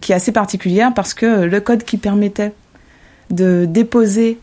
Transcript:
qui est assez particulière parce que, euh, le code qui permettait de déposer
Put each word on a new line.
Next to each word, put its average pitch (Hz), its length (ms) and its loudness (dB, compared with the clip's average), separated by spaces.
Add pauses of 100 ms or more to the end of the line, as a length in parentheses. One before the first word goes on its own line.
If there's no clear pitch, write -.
qui - 100 -2
est 185 40 4
assez 180 160 0
particulière 208 600 0
parce 196 200 -4
que, - 120 -2
euh, 208 220 2
le 196 120 0
code 233 240 0
qui - 140 -4
permettait 208 560 -2 (760)
de 180 400 2
déposer 226 720 2